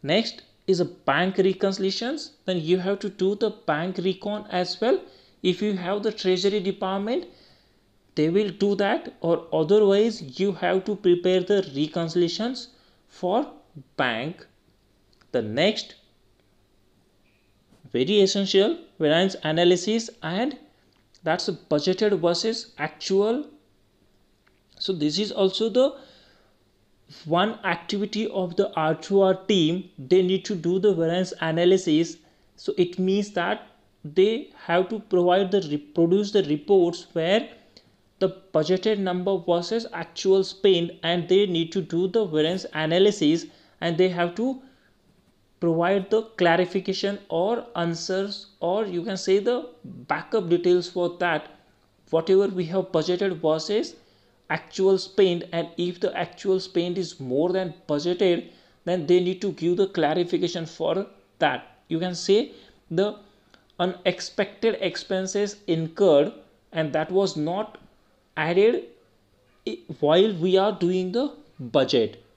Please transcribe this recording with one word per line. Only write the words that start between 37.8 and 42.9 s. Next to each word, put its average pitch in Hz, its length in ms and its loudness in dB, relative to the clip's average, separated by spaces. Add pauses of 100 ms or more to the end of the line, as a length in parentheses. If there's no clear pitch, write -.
the 190 100 2 (240)
budgeted 185 460 0
number 185 380 -2
versus 175 560 -2
actual 190 500 0
spend, 175 480 2 (120)
and 170 240 0
they 202 200 4
need 165 240 -2
to 196 100 -2
do 170 260 -2
the 214 180 0
variance 160 480 0
analysis, 165 720 2 (360)